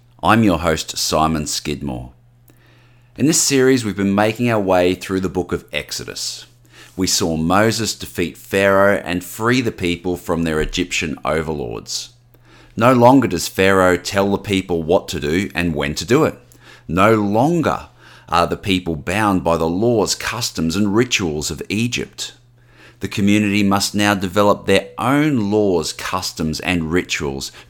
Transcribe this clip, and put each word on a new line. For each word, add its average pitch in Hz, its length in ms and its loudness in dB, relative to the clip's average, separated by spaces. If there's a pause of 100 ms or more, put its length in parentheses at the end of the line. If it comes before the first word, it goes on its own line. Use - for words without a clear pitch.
(220)
I'm 110 220 0
your 87 160 2
host, 80 360 -4
Simon 78 520 -2
Skidmore. 65 680 -8 (1040)
In 117 80 0
this 165 160 2
series, 131 420 4
we've 98 140 -4
been 98 160 0
making 113 380 0
our 110 80 0
way 92 340 2
through 95 280 -4
the 92 60 -2
book 87 240 -4
of - 220 -4
Exodus. - 720 -8 (500)
We 95 120 -2
saw 85 280 0
Moses 101 600 0
defeat 82 420 -6
Pharaoh 98 680 2
and 87 200 -6
free 120 360 -2
the 131 120 -2
people 87 460 -4
from 85 260 -4
their 78 180 0
Egyptian 80 640 -4
overlords. 71 880 -6 (640)
No 123 160 6
longer 123 340 6
does 85 200 -4
Pharaoh 95 500 4
tell 101 320 0
the 98 80 2
people 92 460 -2
what 85 240 2
to 85 120 -6
do 80 360 0
and 87 180 -2
when 73 220 -2
to - 100 -8
do 147 200 4
it. - 120 -2 (500)
No 101 280 4
longer 110 720 0 (400)
are 85 160 0
the 85 100 -2
people 85 400 -2
bound 92 480 -2
by 82 140 0
the 82 100 0
laws, 101 460 0
customs, 87 640 -6
and 101 200 0
rituals 90 540 -2
of 71 200 -8
Egypt. - 680 -6 (680)
The 95 80 -6
community 104 520 2
must 98 320 0
now 104 220 2
develop 98 500 2
their 98 320 2
own 131 540 0
laws, 95 400 2
customs, 82 680 -6
and 85 320 -2
rituals 69 580 -4 (180)